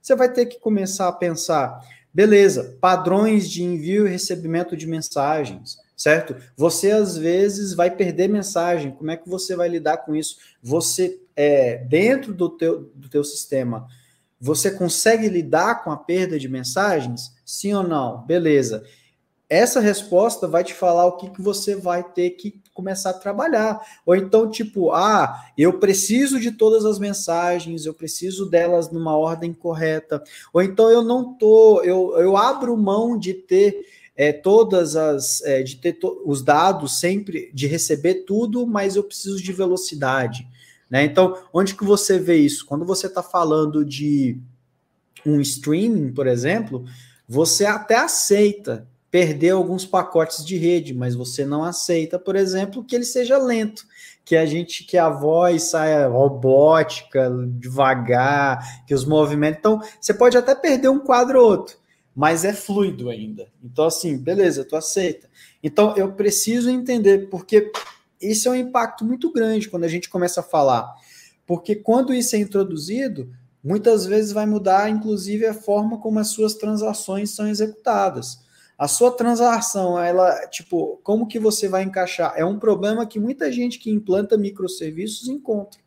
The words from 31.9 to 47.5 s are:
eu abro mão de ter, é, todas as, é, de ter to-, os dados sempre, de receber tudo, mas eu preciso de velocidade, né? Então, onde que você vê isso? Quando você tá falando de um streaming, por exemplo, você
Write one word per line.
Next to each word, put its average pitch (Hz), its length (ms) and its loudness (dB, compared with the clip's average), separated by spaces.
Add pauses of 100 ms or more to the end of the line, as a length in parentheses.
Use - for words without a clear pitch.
eu 190 180 4
abro 247 400 2
mão 214 400 0
de 185 160 -4
ter, 196 540 2 (300)
é, 147 160 2
todas 190 640 4
as, 151 480 0
é, 135 180 2
de 127 140 -8
ter 170 180 -4
to-, - 320 -6
os 143 160 -2
dados 156 560 2
sempre, 180 560 -4
de 139 140 -4
receber 165 580 -2
tudo, 233 400 -2
mas 196 300 -2
eu 202 80 0
preciso 196 380 -8
de 185 100 -8
velocidade, 143 920 -2 (440)
né? 135 140 2
Então, 185 340 2 (140)
onde 196 240 0
que 208 80 -8
você 196 340 2
vê 165 180 2
isso? 143 300 2
Quando 165 180 -6
você 185 240 -4
tá 185 140 -6
falando 156 640 0
de 139 560 -2 (840)
um 151 160 2
streaming, 156 720 -2
por 131 140 -2
exemplo, 131 580 -2 (440)
você 160 360 0